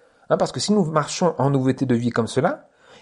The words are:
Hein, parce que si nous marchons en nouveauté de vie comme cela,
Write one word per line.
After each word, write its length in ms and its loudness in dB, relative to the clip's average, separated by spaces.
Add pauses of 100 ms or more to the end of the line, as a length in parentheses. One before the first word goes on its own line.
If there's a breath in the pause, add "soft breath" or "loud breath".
(280 soft breath)
Hein, 80 4
parce 140 0
que 80 -8
si 140 0
nous 120 4
marchons 540 -2
en 120 2
nouveauté 360 0
de 80 2
vie 160 0
comme 160 -2
cela, 420 -2 (340 soft breath)